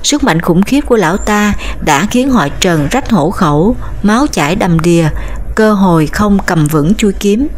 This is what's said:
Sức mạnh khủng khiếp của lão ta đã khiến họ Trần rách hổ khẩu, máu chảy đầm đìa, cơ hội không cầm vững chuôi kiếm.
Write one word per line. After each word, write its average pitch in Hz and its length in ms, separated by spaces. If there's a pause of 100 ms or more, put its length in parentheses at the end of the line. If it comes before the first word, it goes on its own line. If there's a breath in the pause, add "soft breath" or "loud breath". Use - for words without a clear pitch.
Sức 294 220
mạnh 170 160
khủng 180 220
khiếp 269 180
của 247 160
lão 180 200
ta 208 380 (260 loud breath)
đã 151 300
khiến 254 200
họ 185 180 (120)
Trần 160 300
rách - 200
hổ 165 200
khẩu, 170 460 (260 loud breath)
máu 226 300
chảy 160 240
đầm 170 240
đìa, 170 280 (460 loud breath)
cơ 220 180
hội 180 340
không 208 400
cầm 160 200
vững 151 280
chuôi 202 180
kiếm. 214 460